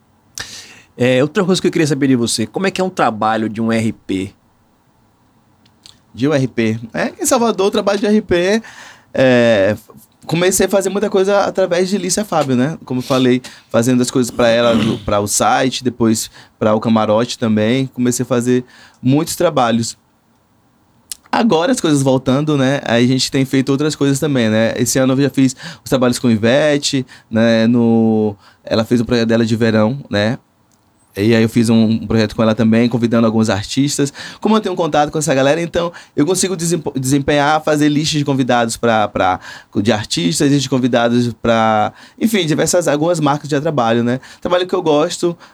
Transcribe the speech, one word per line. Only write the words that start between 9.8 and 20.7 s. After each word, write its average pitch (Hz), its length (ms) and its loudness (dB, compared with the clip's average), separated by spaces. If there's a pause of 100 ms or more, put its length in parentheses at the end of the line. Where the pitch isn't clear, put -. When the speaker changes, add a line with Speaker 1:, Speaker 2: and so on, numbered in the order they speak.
Speaker 2:
comecei 180 400 0
a 185 40 0
fazer 196 200 0
muita 202 180 -2
coisa 196 340 2
através 180 460 0
de 196 120 -2
Lícia 185 260 -4
Fábio, 143 300 0
né? 139 280 -2
Como 127 180 -6
eu - 20 -6
falei, 127 400 0 (260)
fazendo 123 320 2
as 120 80 -2
coisas 117 220 0
pra 120 180 0
ela, 117 260 2
do, 110 300 0
pra 104 140 0
o 104 80 -2
site, 127 560 0
depois 113 480 -2 (260)
pra 110 160 0
o 110 60 0
camarote 110 580 0
também. 113 480 0
Comecei 123 380 -2
a - 20 -10
fazer 123 400 0 (340)
muitos 143 360 0
trabalhos. 120 600 0 (1400)